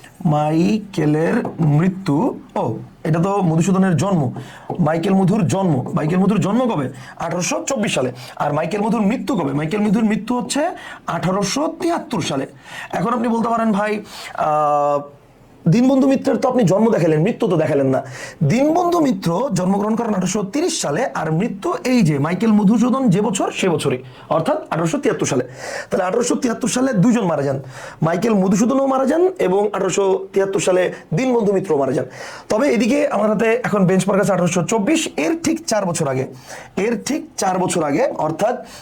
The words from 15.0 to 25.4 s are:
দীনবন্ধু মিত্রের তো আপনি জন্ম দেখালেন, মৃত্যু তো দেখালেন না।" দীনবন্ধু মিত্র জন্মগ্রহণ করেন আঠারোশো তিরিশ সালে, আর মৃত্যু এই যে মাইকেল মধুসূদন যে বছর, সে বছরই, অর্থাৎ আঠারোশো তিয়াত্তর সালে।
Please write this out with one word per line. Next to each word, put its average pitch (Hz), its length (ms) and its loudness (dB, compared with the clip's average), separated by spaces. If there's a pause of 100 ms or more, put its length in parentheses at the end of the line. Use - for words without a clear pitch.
দীনবন্ধু 262 400 4
মিত্রের 262 280 2
তো 262 120 0
আপনি 247 160 2
জন্ম 208 260 4
দেখালেন, 160 300 2
মৃত্যু 214 280 0
তো 175 80 2
দেখালেন 143 300 2
না।" 131 160 0 (420)
দীনবন্ধু 320 560 2
মিত্র 226 540 0
জন্মগ্রহণ 196 420 0
করেন 220 140 -2
আঠারোশো 196 320 -2
তিরিশ 311 400 -2
সালে, 170 320 -2
আর 160 180 -2
মৃত্যু 208 420 -2 (100)
এই 247 180 4
যে 147 160 2
মাইকেল 185 340 0
মধুসূদন 226 560 4
যে 185 120 4
বছর, 247 320 0
সে - 160 -2
বছরই, 139 300 0 (300)
অর্থাৎ - 420 0
আঠারোশো 170 280 -2
তিয়াত্তর 196 280 0
সালে। 127 180 0 (460)